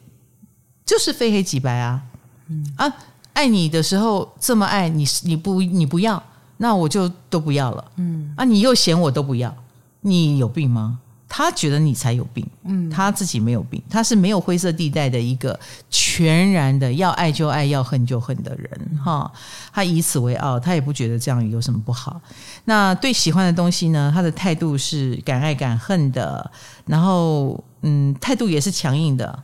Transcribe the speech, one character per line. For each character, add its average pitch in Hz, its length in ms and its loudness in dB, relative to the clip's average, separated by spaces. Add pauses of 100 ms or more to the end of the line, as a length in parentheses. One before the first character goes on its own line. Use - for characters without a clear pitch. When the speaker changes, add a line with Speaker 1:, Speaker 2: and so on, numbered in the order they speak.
(840)
Speaker 1:
就 440 140 2
是 370 140 0
非 233 180 0
黑 208 120 2
即 151 180 -2
白 123 180 -2
啊。 123 240 -2 (460)
Speaker 2:
嗯。 156 160 -6 (120)
Speaker 1:
啊， 277 160 0 (400)
爱 277 160 2
你 185 200 4
的 160 140 0
时 190 160 0
候 214 420 0
这 254 140 0
么 208 100 4
爱 190 240 0
你， 156 160 0 (200)
你 165 120 0
不， 185 240 0
你 180 240 2
不 151 140 0
要， 202 240 0 (360)
那 226 160 2
我 170 140 2
就 180 200 0 (200)
都 175 120 0
不 151 120 -4
要 139 200 0
了。 - 120 -10 (120)
Speaker 2:
嗯。 165 400 -4
Speaker 1:
啊， 247 80 -2
你 220 160 6
又 247 140 6
嫌 175 240 4
我 165 120 4
都 139 120 0
不 135 120 -2
要， 120 200 -2 (460)
你 170 380 2
有 123 100 2
病 135 220 0
吗？ 120 300 -2 (280)
他 320 220 -2
觉 339 180 -2
得 139 80 2
你 151 160 4
才 117 200 -2
有 123 100 -2 (100)
病， - 140 -6 (160)
Speaker 2:
嗯。 185 260 -2
Speaker 1:
他 190 220 0
自 202 160 -2
己 127 140 -2
没 110 100 2
有 120 140 0
病， 123 260 -10
他 220 100 0
是 226 140 0
没 190 140 6
有 208 120 2
灰 175 160 0
色 175 140 0
地 156 180 -2
带 143 220 0
的 123 100 0
一 120 140 0
个 127 240 -4 (320)
全 170 640 2
然 139 260 2
的 135 140 2
要 175 180 2
爱 165 220 0
就 151 160 0
爱， 147 160 0
要 139 180 2
恨 123 240 0
就 123 140 -2
恨 120 240 -6
的 - 100 -10
人， - 500 -8
哈。 151 240 -2 (440)
他 202 100 0
以 175 180 2
此 156 200 0
为 120 160 0
傲， 131 220 -2
他 165 160 0
也 160 60 2
不 139 120 -2
觉 127 160 -2
得 117 100 -2
这 131 140 -2
样 120 180 0
有 113 100 -2
什 120 120 -2
么 110 80 -2
不 110 120 -4
好。 - 280 -8 (440)
那 202 300 4
对 262 180 0
喜 175 200 0
欢 190 120 4
的 175 80 4
东 175 180 2
西 175 180 0
呢， 147 260 2
他 185 80 2
的 165 80 2
态 160 240 -2
度 151 240 -2
是 135 460 -2
敢 131 160 -2
爱 151 120 0
敢 127 240 -2
恨 143 360 0
的， 71 360 -4 (380)
然 156 160 2
后， 165 600 0 (200)
嗯， 143 380 2
态 254 160 0
度 233 120 0
也 156 120 2
是 196 100 0
强 143 260 0
硬 151 200 2
的， 127 280 -4